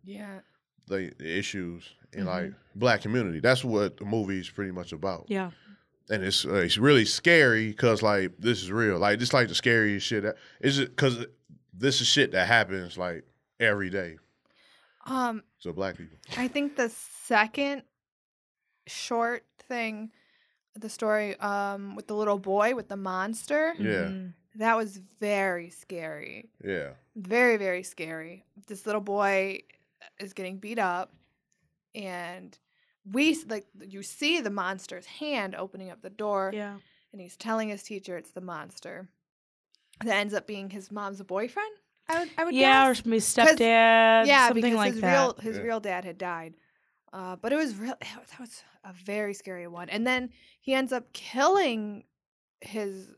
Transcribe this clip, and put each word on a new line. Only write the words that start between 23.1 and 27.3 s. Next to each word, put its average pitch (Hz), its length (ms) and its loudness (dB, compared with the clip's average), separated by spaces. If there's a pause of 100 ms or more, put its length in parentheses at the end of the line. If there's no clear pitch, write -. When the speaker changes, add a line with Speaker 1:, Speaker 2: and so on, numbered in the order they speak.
Speaker 2:
Yeah. 208 120 0 (140)
Speaker 3:
Mm-hmm. 190 220 -8 (320)
Speaker 1:
that 226 180 2
was 208 200 -4 (220)
very 196 500 -2
scary. 160 800 -12 (140)
Speaker 2:
Yeah. 82 280 -4 (240)
Speaker 1:
Very, 226 420 2